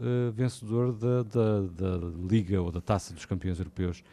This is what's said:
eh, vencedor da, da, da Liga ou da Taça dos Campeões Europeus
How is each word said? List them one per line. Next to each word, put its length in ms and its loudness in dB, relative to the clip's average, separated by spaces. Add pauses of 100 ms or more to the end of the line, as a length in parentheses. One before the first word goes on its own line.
eh, 300 0
vencedor 640 0
da, 300 0
da, 380 2
da 360 -2 (320)
Liga 320 4
ou 120 -2
da 80 -4
Taça 320 0
dos 120 -14
Campeões 320 -2
Europeus 560 -4